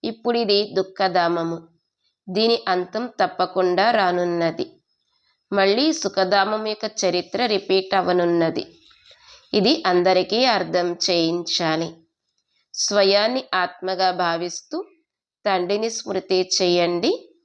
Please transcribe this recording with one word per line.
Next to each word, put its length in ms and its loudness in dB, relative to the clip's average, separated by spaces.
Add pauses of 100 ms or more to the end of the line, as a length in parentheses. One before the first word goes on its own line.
ఇప్పుడు 340 -2
ఇది 360 0
దుఃఖధామము, 920 -2 (600)
దీని 400 2
అంతం 380 -4
తప్పకుండా 840 0
రానున్నది. 800 0 (840)
మళ్ళీ 400 2
సుఖధామం 760 0
యొక్క 380 -6
చరిత్ర 420 -2
రిపీట్ 480 0
అవనున్నది. 840 0 (760)
ఇది 320 2
అందరికీ 580 2
అర్థం 520 0 (140)
చేయించాలి. 840 -2 (840)
స్వయాన్ని 680 0 (100)
ఆత్మగా 560 -2
భావిస్తూ 760 -4 (640)
తండ్రిని 440 -2
స్మృతి 600 -4 (120)
చేయండి. 680 0 (140)